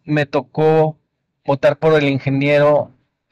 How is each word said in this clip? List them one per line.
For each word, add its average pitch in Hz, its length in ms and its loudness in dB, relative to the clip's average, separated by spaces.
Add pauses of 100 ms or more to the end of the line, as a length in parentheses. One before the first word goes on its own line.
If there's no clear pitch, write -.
me 147 220 -4
tocó 156 720 -2 (480)
votar 143 320 0
por 160 160 0
el 143 160 2
ingeniero, 143 800 0 (400)